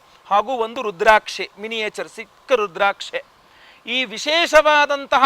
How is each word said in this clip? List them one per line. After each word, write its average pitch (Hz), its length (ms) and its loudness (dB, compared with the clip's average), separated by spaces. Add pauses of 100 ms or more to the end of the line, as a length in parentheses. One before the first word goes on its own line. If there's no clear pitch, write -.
(280)
ಹಾಗೂ 208 220 0
ಒಂದು 240 300 -4
ರುದ್ರಾಕ್ಷೆ, 208 760 0
ಮಿನಿಯೇಚರ್, 214 520 -8
ಚಿಕ್ಕ - 420 -8
ರುದ್ರಾಕ್ಷೆ. 196 720 -2 (640)
ಈ 254 200 -4
ವಿಶೇಷವಾದಂತಹ 285 1200 2